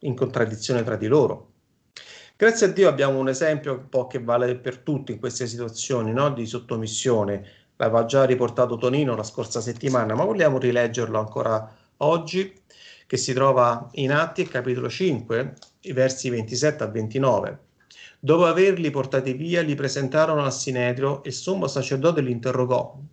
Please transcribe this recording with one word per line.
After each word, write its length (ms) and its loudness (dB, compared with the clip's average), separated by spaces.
in 160 -4
contraddizione 640 -2
tra 140 -4
di 100 -4
loro. 460 2
Grazie 300 4
a 40 2
Dio 180 4
abbiamo 320 2
un 80 0
esempio 460 0
un 140 -12
po' 200 -2
che 120 -6
vale 360 0
per 220 -8
tutti 340 -4
in 80 -10
queste 260 -6
situazioni, 680 -4
no? 200 2
Di 140 -6
sottomissione. 1000 -2
L'aveva 280 2
già 200 4
riportato 520 2
Tonino 380 0
la 80 -4
scorsa 380 -8
settimana, 540 -2
ma 100 0
vogliamo 340 2
rileggerlo 580 0
ancora 600 -2
oggi, 640 0
che 100 -2
si 160 -2
trova 600 4
in 180 -2
Atti, 380 0
capitolo 400 -4
cinque, 640 -2
i 100 -10
versi 360 0
ventisette 540 -2
a 60 -4
ventinove. 800 -2
Dopo 280 4
averli 440 4
portati 440 -2
via, 280 -2
li 140 -2
presentarono 640 0
al 100 0
Sinedrio 720 -2
e 60 -12
il 60 -8
sommo 340 -4
sacerdote 520 0
li 100 -2
interrogò, 640 -2